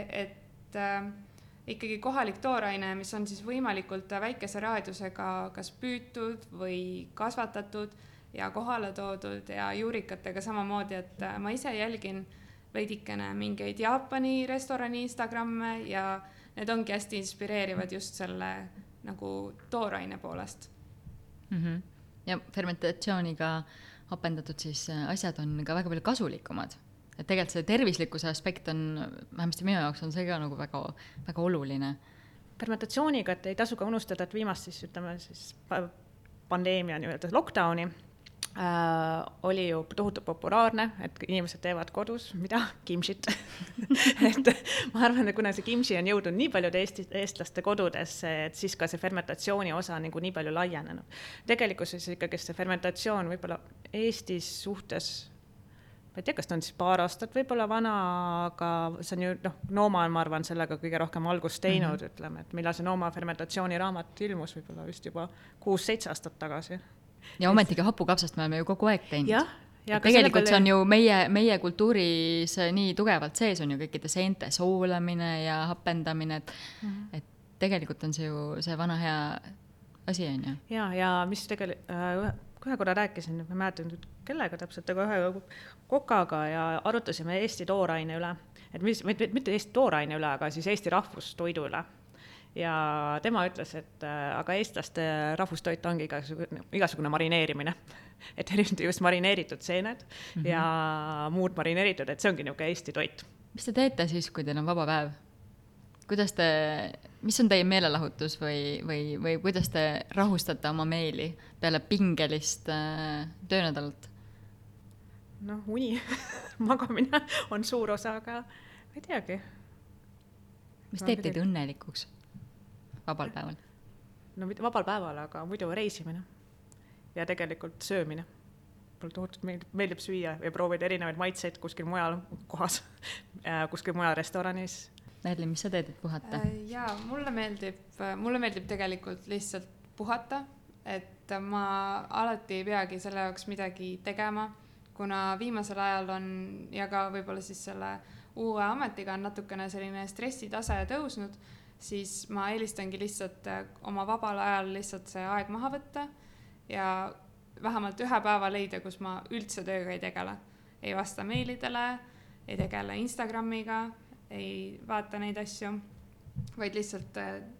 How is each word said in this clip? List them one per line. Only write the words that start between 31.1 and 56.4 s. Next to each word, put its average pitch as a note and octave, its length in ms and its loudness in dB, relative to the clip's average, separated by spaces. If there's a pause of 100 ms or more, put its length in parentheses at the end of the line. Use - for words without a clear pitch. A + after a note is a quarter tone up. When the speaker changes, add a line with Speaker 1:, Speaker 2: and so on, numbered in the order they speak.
Speaker 2:
väga E3 160 -2
oluline. C#3 520 0 (680)
Speaker 3:
Fermentatsiooniga, A3+ 720 2
et F3+ 140 -4
ei F#3+ 80 -2
tasu A3+ 220 0
ka G3+ 120 -2
unustada, G3 360 -2
et F3 100 -6
viimast G#3 340 -2
siis, - 160 -12
ütleme F3 340 -8
siis - 360 -18 (140)
pa-, F3+ 180 0 (640)
pandeemia F3+ 500 2
nii-öelda D#3+ 340 -4
lockdowni, F3 540 4 (720)
äh, E3 680 2 (180)
oli F#3 260 2
ju D#3+ 140 0 (140)
tohutult G3+ 280 0
populaarne, A3 640 4 (100)
et - 160 -8 (120)
inimesed F3+ 320 -2
teevad F3 320 -2
kodus, A3+ 420 -4
mida? F#3+ 260 0 (240)
Kimchit. F3+ 420 -2 (500)
<laughs> B3+ 520 6
Et C4 200 6 (460)
ma A#3 120 6
arvan, A#3+ 220 6
et G3+ 80 0
kuna G#3 160 2
see F#3+ 140 -4
kimchi A#3+ 320 4
on F3 100 2
jõudnud G3 280 4
nii B3 120 4
paljude F3+ 320 4
eesti-, G3 300 -2
eestlaste F#3+ 520 -4
kodudesse, F3 720 0 (140)
et E3 100 -8
siis G3 200 -2
ka E3 120 0
see E3+ 120 -4
fermentatsiooni F#3+ 720 0
osa F3 240 -2
on D#3+ 120 -4
nagu E3 120 -4
nii F#3 120 -2
palju D#3 220 -2
laienenud. E3+ 600 -4 (300)
Tegelikkuses F#3+ 600 0
ikkagi F3 300 -4
see - 180 -8
fermentatsioon F#3 760 0
võib-olla F3 260 -6 (340)
Eestis G#3+ 560 -2 (140)
suhtes, - 480 -6 (920)
ma - 160 -10
ei F3+ 60 -8
tea, - 80 2
kas - 140 -4